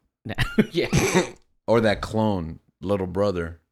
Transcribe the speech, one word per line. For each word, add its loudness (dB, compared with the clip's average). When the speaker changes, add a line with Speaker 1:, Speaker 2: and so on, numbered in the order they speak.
Speaker 1:
<laughs> -8
Yeah. -2
Speaker 2:
<coughs> 0
Or 4
that 2
clone, -2
little -2
brother. -2